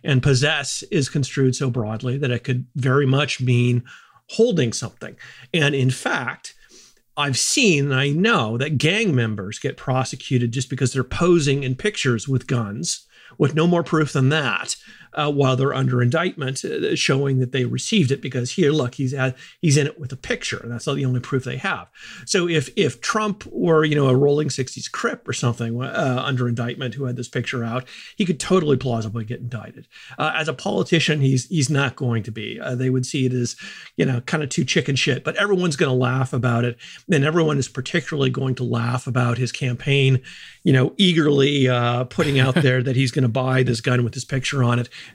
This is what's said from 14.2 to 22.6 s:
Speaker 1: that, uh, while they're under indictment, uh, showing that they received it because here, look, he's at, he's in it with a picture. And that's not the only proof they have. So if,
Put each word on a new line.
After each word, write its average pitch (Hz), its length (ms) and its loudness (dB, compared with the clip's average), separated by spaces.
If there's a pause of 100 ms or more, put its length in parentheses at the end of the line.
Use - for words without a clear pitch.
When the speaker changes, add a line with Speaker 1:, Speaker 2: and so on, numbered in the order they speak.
Speaker 1:
that, 139 440 -2 (380)
uh, 151 160 -2
while 139 280 2
they're 135 180 0
under 127 260 0
indictment, 135 640 0
uh, - 300 -2
showing 135 460 0
that 127 100 -2
they 131 140 0
received 127 480 0
it - 100 -2
because 127 300 -6
here, 156 180 2
look, 135 240 0
he's 131 180 -4
at, 131 240 -2 (240)
he's 147 160 4
in 143 100 2
it - 120 -10
with 135 140 -12
a 131 40 -10
picture. - 420 -6
And 117 120 -12
that's 120 160 -10
not 143 80 -2
the 139 100 -2
only 127 140 0
proof 127 240 -4
they - 140 -8
have. 135 320 -6 (380)
So 175 220 2
if, 160 280 0